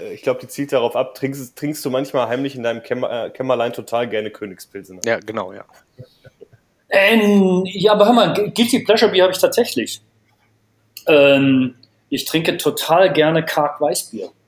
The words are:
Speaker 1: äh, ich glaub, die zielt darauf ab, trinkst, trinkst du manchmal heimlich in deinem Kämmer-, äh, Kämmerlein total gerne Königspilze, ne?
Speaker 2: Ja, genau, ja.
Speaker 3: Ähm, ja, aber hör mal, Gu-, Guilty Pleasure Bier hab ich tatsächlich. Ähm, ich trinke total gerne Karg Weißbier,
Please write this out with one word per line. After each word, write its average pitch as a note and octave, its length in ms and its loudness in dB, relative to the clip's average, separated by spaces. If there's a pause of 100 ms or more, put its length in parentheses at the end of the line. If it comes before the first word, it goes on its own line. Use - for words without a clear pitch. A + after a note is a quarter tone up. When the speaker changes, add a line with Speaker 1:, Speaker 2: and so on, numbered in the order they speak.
(100)
Speaker 1:
äh, - 20 -12
ich C#3 100 -16
glaub, B2+ 160 -2
die B2 100 -16
zielt C#3+ 240 -8
darauf A#2+ 240 0
ab, B2+ 180 -4
trinkst, C3+ 420 -10
trinkst D3+ 260 -8
du C#3+ 60 -4
manchmal B2+ 400 -2
heimlich C3+ 260 -4
in B2 80 -12
deinem A#2 200 -4
Kämmer-, A#2+ 440 -6
äh, - 40 -10
Kämmerlein A#2+ 420 -4
total A#2+ 340 -6
gerne G#2+ 240 -6
Königspilze, F#2 680 -16
ne? F2+ 100 -20
Speaker 2:
Ja, A2+ 120 -2
genau, G#2 360 -10
ja. - 100 -18 (1300)
Speaker 3:
Ähm, G3 760 4
ja, G3 260 2
aber G#3 120 6
hör A3+ 80 6
mal, G#3 220 4
Gu-, G#3 200 -2
Guilty A#3 260 0
Pleasure A3 300 2
Bier F#3 140 4
hab F#3 60 4
ich F#3 80 -4
tatsächlich. - 640 -2 (1040)
Ähm, C#3 680 4 (360)
ich - 160 -6
trinke E3 320 0
total E3 540 2
gerne D#3 340 2
Karg D3 340 -2
Weißbier, B2+ 480 -4 (200)